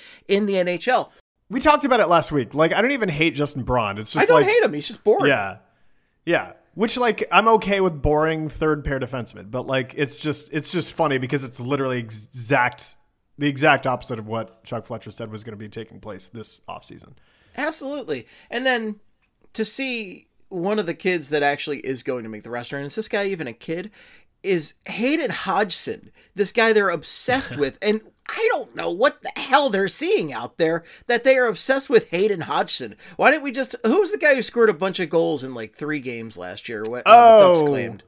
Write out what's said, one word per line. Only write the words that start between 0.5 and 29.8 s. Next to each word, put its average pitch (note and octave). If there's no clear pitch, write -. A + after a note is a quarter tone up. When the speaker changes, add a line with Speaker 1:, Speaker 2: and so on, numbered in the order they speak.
Speaker 1:
N F3+
H F3
L." A#3+
Speaker 2:
We A#3
talked D4
about B3+
it F3
last E3
week. C3+
Like, D#3+
I E3
don't C4
even A3+
hate D#3
Justin C#3
Braun. G#2+
It's A2
just -
Speaker 1:
I G#4
don't A4
Speaker 2:
like, F#4+
Speaker 1:
hate A#4
him. G3
He's D3
just -
boring. A3+
Speaker 2:
Yeah. G#2
Yeah. A2
Which, A3
like, A#3+
I'm G3
okay G3+
with E3
boring D#3
third D3+
pair C#3
defensemen, A#2+
but, B2
like, C3
it's C#3
just, -
it's D3
just F3
funny D3
because C3
it's B2
literally C3
exact, A#2
the C#3+
exact C#3
opposite B2
of G#2+
what A2
Chuck A#2
Fletcher A2+
said A2
was G#2+
gonna A2
be G#2
taking G#2+
place G2
this -
offseason. -
Speaker 1:
Absolutely. C#4
And B3
then A3+
to A3+
see A3+
one F#3+
of G3
the E3
kids F3
that D3
actually C#3+
is B2+
going B2+
to A2
make G#2+
the A#2+
roster, A#2+
and C#3
is C#3
this A3
guy G3+
even E3
a A#2
kid, F3+
is F3
Hayden C4+
Hodgson, F#3
this G3
guy A3+
they're G#3
obsessed B3
Speaker 2:
<laughs> -
Speaker 1:
with. C#3
And G#3+
I A4
don't D4+
know E3
what A#3
the -
hell C#4
they're G3